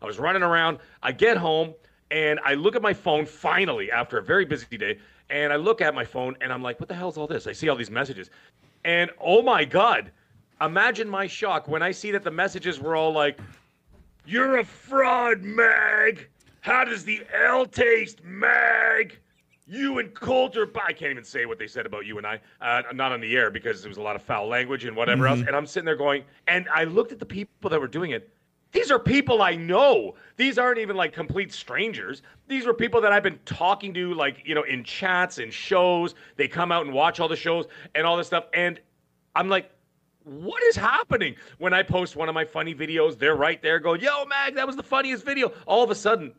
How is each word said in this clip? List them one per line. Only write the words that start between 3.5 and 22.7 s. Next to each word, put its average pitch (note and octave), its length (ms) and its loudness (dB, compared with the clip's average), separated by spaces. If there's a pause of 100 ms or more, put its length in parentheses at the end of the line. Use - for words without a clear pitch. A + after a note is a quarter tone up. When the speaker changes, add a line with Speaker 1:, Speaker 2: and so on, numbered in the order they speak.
Speaker 1:
after A#2+ 280 0
a G2+ 40 -4
very F3 220 2
busy B2+ 320 -8
day, G#2 220 -4 (320)
and D3 200 0
I D3 60 0
look G#3 240 0
at D3+ 140 2
my B2+ 100 -4
phone, B2+ 380 -6
and C3 100 -4
I'm B2+ 100 -6
like, B2 160 -6
"What - 120 -12
the F#3 40 -8
hell F3+ 140 -8
is D#3 80 -10
all D3+ 100 -6
this?" D3 200 -6
I G#2 60 -8
see D#3 180 -2
all C3+ 60 2
these A#2 140 -8
messages, A#2 380 -6 (560)
and E3+ 340 2
oh F#3+ 240 6
my G#3+ 220 4
God, E3+ 480 2 (500)
imagine G#3 480 0
my G3 160 -4
shock F3 420 -2
when D#3 140 -2
I F3+ 80 0
see G#3 220 -8
that G3+ 120 -2
the F3 60 -4
messages F3+ 500 -4
were D#3+ 160 -2
all D#3+ 160 2
like, D3 260 0 (880)
"You're B3+ 320 0
a A3+ 60 0
fraud, B3 760 0
Mag. A3 840 2 (320)
How B3+ 240 2
does A3 200 -6
the G#3 180 -4 (240)
L B3+ 200 2
taste, A#3 580 2
Mag? A3 960 2 (480)
You C4+ 320 -4
and G#3+ 160 -8
Coulter," B3+ 560 0 (120)
I F3 100 -2
can't D#3+ 180 -6
even B2 140 -10
say B2 220 -4
what A2+ 120 -8
they G#2+ 80 -10
said A2+ 200 -8
about G2+ 200 -10
you G#2+ 120 -12
and G#2 80 -10
I, A2 140 -8 (200)
uh, A#2+ 220 0 (120)